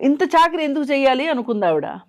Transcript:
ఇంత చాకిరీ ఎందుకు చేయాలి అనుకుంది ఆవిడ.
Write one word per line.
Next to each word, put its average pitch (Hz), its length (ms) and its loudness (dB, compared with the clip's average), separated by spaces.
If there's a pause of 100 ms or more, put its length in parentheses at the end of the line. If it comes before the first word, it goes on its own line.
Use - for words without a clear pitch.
ఇంత 285 220 2
చాకిరీ 330 420 2
ఎందుకు 285 200 -2
చేయాలి 269 440 0
అనుకుంది 233 380 -2
ఆవిడ. 151 200 0 (220)